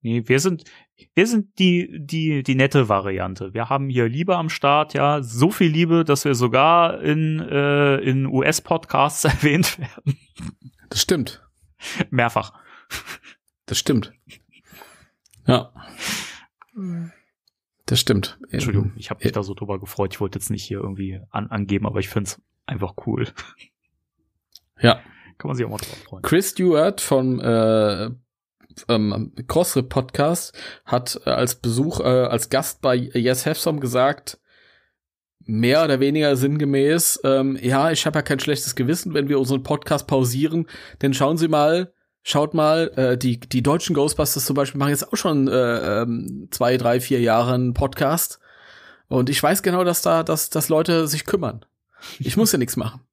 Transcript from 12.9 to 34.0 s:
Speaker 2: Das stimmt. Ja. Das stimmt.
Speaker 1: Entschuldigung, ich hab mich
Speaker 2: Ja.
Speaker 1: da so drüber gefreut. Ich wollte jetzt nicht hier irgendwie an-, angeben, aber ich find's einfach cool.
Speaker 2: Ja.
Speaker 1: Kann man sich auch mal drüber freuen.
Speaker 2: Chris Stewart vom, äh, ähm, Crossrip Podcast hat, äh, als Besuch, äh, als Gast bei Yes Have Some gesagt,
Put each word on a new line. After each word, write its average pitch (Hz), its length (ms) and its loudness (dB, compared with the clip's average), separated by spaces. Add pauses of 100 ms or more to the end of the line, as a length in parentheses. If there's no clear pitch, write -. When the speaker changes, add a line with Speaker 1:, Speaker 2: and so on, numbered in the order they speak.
Speaker 2:
Das - 120 -4
stimmt. - 340 0 (1300)
Ja. - 260 2 (2250)
Das 120 140 0
stimmt. - 380 -2 (120)
Speaker 1:
Entschuldigung, 101 460 0
ich - 140 -14
hab - 80 -8
mich - 80 -2
Speaker 2:
Ja. 117 60 2
Speaker 1:
da 110 100 -2
so 98 120 -8
drüber 101 240 -8
gefreut. 98 360 -6
Ich - 60 -10
wollte 98 180 -4
jetzt - 120 -8
nicht 104 140 -6
hier 101 160 -8
irgendwie 95 400 -8 (100)
an-, 104 200 -6
angeben, 101 360 -2
aber 101 140 -2
ich 95 80 -4
find's - 320 -6 (240)
einfach 98 300 -6 (120)
cool. 120 220 -2 (1500)
Speaker 2:
Ja. - 200 4 (380)
Speaker 1:
Kann - 100 -10
man 135 80 -4
sich 120 100 -4
auch 107 40 -8
mal 104 60 -10
drüber - 200 -14 (120)
freuen. - 140 -18
Speaker 2:
Chris 190 280 2
Stewart 180 500 2
vom, 131 400 0
äh, 110 720 2 (760)
ähm, 107 440 0 (140)
Crossrip 156 420 0
Podcast 143 680 -2 (280)
hat, - 420 -4
äh, - 40 -2
als 123 260 0
Besuch, 123 440 -2
äh, - 40 -2
als 127 460 2
Gast - 320 -2
bei 131 140 2
Yes 127 500 0
Have 156 140 -2
Some 151 200 -2
gesagt, 127 580 -2 (1040)